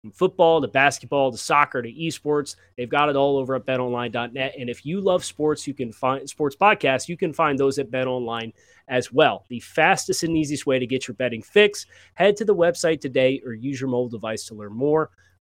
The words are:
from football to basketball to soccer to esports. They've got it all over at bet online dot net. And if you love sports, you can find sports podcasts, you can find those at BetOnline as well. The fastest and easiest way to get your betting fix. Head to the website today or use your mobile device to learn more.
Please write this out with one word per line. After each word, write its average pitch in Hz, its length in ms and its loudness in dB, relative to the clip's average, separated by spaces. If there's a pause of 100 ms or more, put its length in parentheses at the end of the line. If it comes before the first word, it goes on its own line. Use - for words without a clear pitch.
from 107 80 -18
football 165 500 2
to 127 60 -4
basketball 135 640 2
to 113 60 -12
soccer 143 440 2
to 117 100 -10
esports. 147 640 -4 (200)
They've 120 140 -8
got 147 200 2
it 139 60 0
all 139 220 2
over 131 180 -2
at 127 100 -6
bet 127 140 0
online 120 320 -4
dot 117 220 -6
net. 135 260 -6
And 123 100 -8
if - 160 -12
you 175 140 -4
love 185 240 2
sports, 151 420 -2
you 143 80 -8
can 117 180 -6
find 135 380 -4
sports 143 260 -4
podcasts, 190 520 2
you 170 100 -8
can 165 160 -2
find 147 240 2
those 139 220 2
at 117 100 -6
BetOnline 123 640 -4 (380)
as 127 220 0
well. 120 380 4
The 120 120 -10
fastest 175 600 0
and 165 140 0
easiest 147 280 -2
way 131 120 2
to 123 80 0
get 127 220 -4
your 117 80 -10
betting 117 260 -4
fix. 208 440 2 (300)
Head 196 220 4
to 220 80 -4
the 202 100 4
website 170 440 2
today 131 460 2
or 120 80 -10
use 127 260 -6
your 131 100 -4
mobile 123 200 0
device 110 380 -8
to 110 80 -16
learn 104 180 -14
more. 147 380 2 (400)